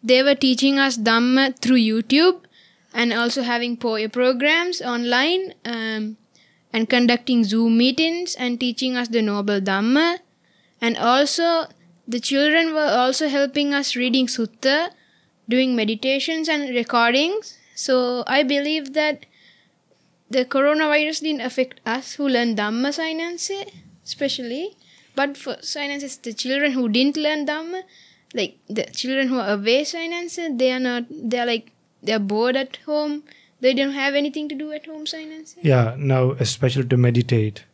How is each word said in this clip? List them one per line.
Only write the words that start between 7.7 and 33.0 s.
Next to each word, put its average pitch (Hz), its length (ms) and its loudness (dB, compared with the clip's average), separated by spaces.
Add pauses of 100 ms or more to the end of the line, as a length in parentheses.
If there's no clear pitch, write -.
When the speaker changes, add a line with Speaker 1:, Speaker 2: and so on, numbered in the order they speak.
Speaker 1:
meetings 320 560 0
and 240 260 -4
teaching 254 360 -2
us 247 120 -4
the 226 140 0
Noble 202 380 0
Dhamma. 240 580 2 (600)
And 233 160 -2
also, 294 720 2 (400)
the 240 140 -4
children 302 540 2
were 302 160 2 (120)
also 262 260 0
helping 285 460 0
us 277 220 -2
reading 247 300 0
Sutta, 269 640 -2 (580)
doing 254 260 2
meditations 269 760 -2
and 294 260 -2
recordings. 247 840 0 (180)
So 247 520 0
I 277 160 2
believe 285 520 0
that 302 300 0 (1080)
the 254 140 2
coronavirus 302 760 2
didn't 302 180 -2
affect 254 460 -4
us 240 280 -6
who 285 140 -2
learn 240 280 2
Dhamma, 226 420 -2
Sainanse, 339 720 -6 (320)
especially. 277 720 -6 (380)
But 277 220 -2
for 262 200 -8
Sainanse, 285 680 -8
the 233 100 -10
children 269 400 -2
who 247 160 0
didn't 269 280 2
learn 302 300 -2
Dhamma, 330 360 -6 (520)
like, - 240 -6 (100)
the 214 160 -4
children 262 440 -4
who 254 100 0
are 202 160 0
away, 226 280 2
Sainanse, 330 760 -6
they 254 140 4
are 254 80 -2
not, 240 300 -2
they 247 300 -4
are, 240 60 -2
like, 233 260 -4 (300)
they 214 100 -2
are 226 60 2
bored 214 380 0
at 269 200 -4 (100)
home. 302 360 -2 (380)